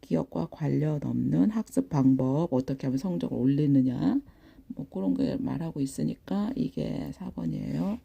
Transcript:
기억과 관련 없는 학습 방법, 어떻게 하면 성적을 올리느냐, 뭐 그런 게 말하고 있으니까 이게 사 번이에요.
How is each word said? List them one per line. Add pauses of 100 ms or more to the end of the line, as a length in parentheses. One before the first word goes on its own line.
기억과
관련
없는
학습
방법,
어떻게
하면
성적을
올리느냐, (480)
뭐
그런
게
말하고
있으니까
이게
사
번이에요.